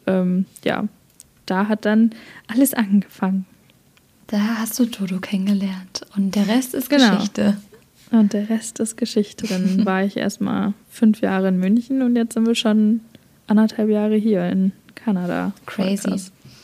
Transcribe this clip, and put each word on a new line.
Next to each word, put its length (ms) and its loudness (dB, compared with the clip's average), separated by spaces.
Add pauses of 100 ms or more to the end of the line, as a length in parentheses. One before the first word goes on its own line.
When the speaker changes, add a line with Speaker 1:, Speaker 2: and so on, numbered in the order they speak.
Speaker 1:
ähm, 400 0 (180)
ja, 220 -2 (640)
da 200 -2
hat 180 -4
dann 260 4 (360)
alles 260 0
angefangen. 720 0 (840)
Speaker 2:
Da 100 -4 (220)
hast 200 -6
du 60 4
Dodo 340 -6
kennengelernt 800 -4 (140)
und 200 -2
der 120 2
Rest 280 0
ist 140 -4
Speaker 1:
Genau. 260 6
Speaker 2:
Geschichte. 420 0 (540)
Speaker 1:
Und 220 4
der 160 -4
Rest 300 -6
ist 160 -4
Geschichte. 520 -4
Dann 380 0
Speaker 2:
<laughs> 0 -
Speaker 1:
war 180 2
ich 140 -4
erstmal 560 -2 (160)
fünf 320 2
Jahre 260 0
in 120 2
München 440 0
und 120 2
jetzt 200 0
sind 100 2
wir 100 2
schon 460 2 (460)
anderthalb 420 2
Jahre 260 0
hier 340 0
in 220 0 (220)
Kanada. 580 -2 (140)
Voll 220 -4
Speaker 2:
Crazy. 220 -2
Speaker 1:
krass. 220 -6 (320)